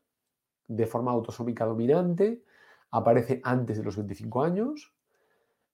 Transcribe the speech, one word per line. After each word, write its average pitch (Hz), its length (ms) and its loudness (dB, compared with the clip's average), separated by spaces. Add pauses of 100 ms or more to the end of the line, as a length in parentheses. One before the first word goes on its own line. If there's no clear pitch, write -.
(680)
de 110 200 0
forma 123 260 -2
autosómica 117 540 -2
dominante, 175 760 2 (480)
aparece 117 540 2
antes 123 320 0
de 107 80 -4
los 104 120 -4
veinticinco 110 460 -4
años. 220 520 -2 (800)